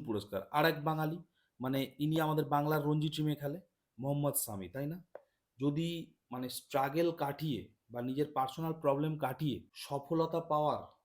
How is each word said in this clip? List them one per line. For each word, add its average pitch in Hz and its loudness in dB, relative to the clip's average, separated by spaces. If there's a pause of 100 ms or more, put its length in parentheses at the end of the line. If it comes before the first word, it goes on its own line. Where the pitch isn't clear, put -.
পুরস্কার 101 -2 (160)
আর 151 6
এক 147 0 (100)
বাঙালি, 156 0 (420)
মানে 131 0 (260)
ইনি 156 4 (100)
আমাদের 151 2
বাংলার 147 4
রঞ্জি 151 2
টিমে 151 2
খেলে, 147 -4 (400)
মোহাম্মদ 143 0 (100)
সামি, 95 -6
তাই 139 -4
না? 175 -8 (640)
যদি 143 0 (440)
মানে 127 -4 (120)
স্ট্রাগল 147 2 (140)
কাটিয়ে 143 -2 (320)
বা 120 -4
নিজের 143 0
পার্সোনাল 160 -2
প্রবলেম 147 2 (120)
কাটিয়ে 131 0 (300)
সফলতা 160 0 (100)
পাওয়ার 151 2 (220)